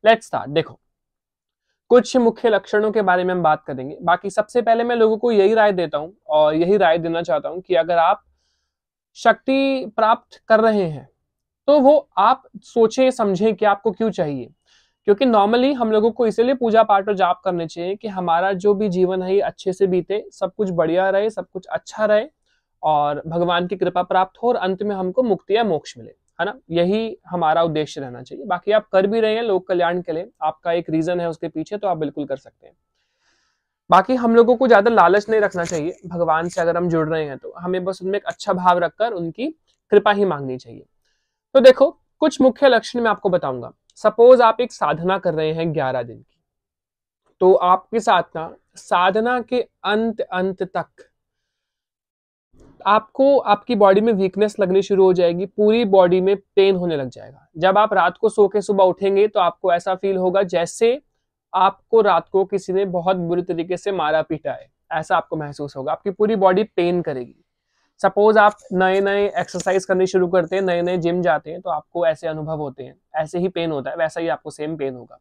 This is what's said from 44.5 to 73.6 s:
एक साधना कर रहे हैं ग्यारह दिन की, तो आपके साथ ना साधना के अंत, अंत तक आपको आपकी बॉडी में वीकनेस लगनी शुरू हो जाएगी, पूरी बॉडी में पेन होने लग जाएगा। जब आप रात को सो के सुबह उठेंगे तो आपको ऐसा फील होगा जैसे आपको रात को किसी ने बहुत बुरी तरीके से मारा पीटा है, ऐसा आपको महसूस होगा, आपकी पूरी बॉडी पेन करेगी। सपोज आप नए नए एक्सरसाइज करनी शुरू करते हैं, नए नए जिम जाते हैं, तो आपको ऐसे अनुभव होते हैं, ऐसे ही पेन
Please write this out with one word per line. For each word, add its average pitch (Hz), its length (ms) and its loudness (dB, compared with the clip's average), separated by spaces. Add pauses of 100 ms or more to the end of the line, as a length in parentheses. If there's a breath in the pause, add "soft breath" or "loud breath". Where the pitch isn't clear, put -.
एक 247 120 -4
साधना 170 460 -2
कर 180 160 -4
रहे 156 180 -2
हैं 165 220 -4
ग्यारह 131 280 -4
दिन 117 140 -14
की, - 220 -20 (1040)
तो 190 140 6
आपके 185 460 0
साथ 196 220 2 (140)
ना 160 180 -10 (220)
साधना 196 640 0
के 247 180 -4
अंत, 220 600 -4
अंत 185 440 -6
तक - 440 -12 (1700)
आपको 269 580 2
आपकी 208 360 0
बॉडी 202 260 6
में 226 120 2
वीकनेस 196 480 -2
लगनी 190 220 2
शुरू 190 220 2
हो 185 80 6
जाएगी, 175 340 0
पूरी 214 380 2
बॉडी 190 360 4
में 196 160 0 (200)
पेन 196 200 4
होने 175 200 -4
लग 131 120 -6
जाएगा। 117 380 -20 (120)
जब 190 200 4
आप 214 160 2
रात 180 240 0
को 220 100 0
सो 208 200 4
के 208 120 -2
सुबह 196 240 2
उठेंगे 196 440 2
तो 208 120 -2
आपको 180 320 -2
ऐसा 180 220 -2
फील 196 220 -4
होगा 185 280 0
जैसे 190 560 -2 (520)
आपको 190 480 0
रात 180 280 2
को 190 160 0
किसी 185 280 -8
ने 196 120 0
बहुत 185 320 -2
बुरी 175 260 -4
तरीके 175 340 -6
से 202 160 -6
मारा 156 300 -2
पीटा 147 300 -8
है, - 160 -16 (240)
ऐसा 165 240 -2
आपको 165 200 -4
महसूस 147 400 -10
होगा, 135 160 -8
आपकी 196 180 -6
पूरी 214 260 0
बॉडी 190 300 2
पेन 175 360 -2
करेगी। 131 320 -10 (680)
सपोज 208 380 2
आप 208 180 4 (160)
नए 185 280 2
नए 202 300 0
एक्सरसाइज 180 540 -4
करनी 185 220 0
शुरू 185 220 0
करते 180 280 0
हैं, 196 60 -2
नए 175 200 -2
नए 180 160 -2
जिम 170 240 -2
जाते 156 280 -2
हैं, 180 100 -12
तो 180 100 -10
आपको 170 360 -6
ऐसे 160 220 -4
अनुभव 156 300 -8
होते 139 260 -10
हैं, 135 100 -20 (200)
ऐसे 160 240 -6
ही 180 100 -2
पेन 170 220 -4